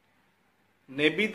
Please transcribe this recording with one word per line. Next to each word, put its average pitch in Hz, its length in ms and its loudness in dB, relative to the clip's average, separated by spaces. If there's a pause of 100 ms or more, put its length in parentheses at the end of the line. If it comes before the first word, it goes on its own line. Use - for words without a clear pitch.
(1000)
നബി 160 360 2